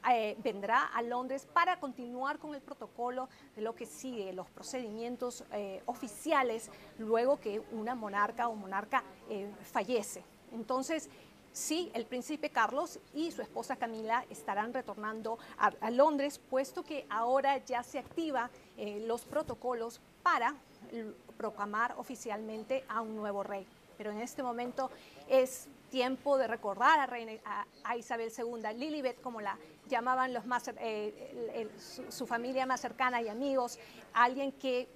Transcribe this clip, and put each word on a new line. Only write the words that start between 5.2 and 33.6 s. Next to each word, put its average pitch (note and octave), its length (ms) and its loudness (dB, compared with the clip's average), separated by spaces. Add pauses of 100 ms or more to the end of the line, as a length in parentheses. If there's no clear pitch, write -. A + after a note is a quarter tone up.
eh, G3 340 -4
oficiales, B3 840 2 (280)
luego A3+ 400 6
que G#3+ 220 -2 (120)
una A3+ 220 -2
monarca A3 540 0
o A3 80 -2
monarca, G#3 480 0 (240)
eh, G#3 240 -4 (180)
fallece. G#3 540 0 (280)
Entonces, C4 580 -2 (420)
sí, E4 400 -2
el A#3 140 -2
príncipe C#4+ 420 -4
Carlos B3+ 500 0 (140)
y D#4 200 -2
su B3+ 100 -6
esposa A#3 340 -4
Camila A3+ 540 0
estarán G#3+ 420 -2
retornando A3 640 -4 (200)
a, G3+ 220 6
a A3 100 0
Londres, C#4+ 480 6
puesto C4+ 440 -2
que D4 280 -6
ahora C4 480 4
ya B3 240 -2
se - 160 -6
activa, C4 500 -2 (300)
eh, G#3 280 -4
los A#3 200 -2
protocolos A#3+ 760 -2 (220)
para C#4+ 320 4 (360)
l-, A3+ 220 -6 (240)
proclamar G#3+ 640 0
oficialmente A3 880 -4
a A3+ 140 0
un A3 120 -4
nuevo G3+ 280 -2
rey. G3 240 -6 (300)
Pero G#3+ 140 -6
en G#3 80 -4
este B3 240 -6
momento B3 480 -2 (360)
es C4 420 4 (220)
tiempo C4 460 2
de C4 100 4
recordar A3+ 540 6
a C4+ 60 4
reina, A#3 260 -6 (140)
a, G#3 180 -4 (180)
a A#3 140 0
Isabel A3+ 340 -4
segunda, A#3 400 -4
Lilibet, C4 520 -2
como A#3 180 -6
la G3+ 160 -4 (320)
llamaban B3+ 460 2
los A3+ 100 -2
más B3 240 0
cer-, A3 100 -6
eh, G#3+ 520 -4 (240)
el, A3+ 80 -2
el, - 180 -8
su, - 320 -12
su A#3+ 140 -4
familia B3 400 0
más B3+ 160 2
cercana B3 400 0
y A3+ 60 -2
amigos, B3 500 0 (340)